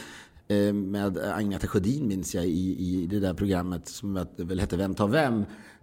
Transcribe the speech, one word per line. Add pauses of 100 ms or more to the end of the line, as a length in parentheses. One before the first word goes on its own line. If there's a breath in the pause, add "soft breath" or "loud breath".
(480 loud breath)
eh,
med
Agneta
Sjödin,
minns
jag,
i,
i
det
där
programmet
som (100)
väl
hette
Vem
tar
vem? (380 loud breath)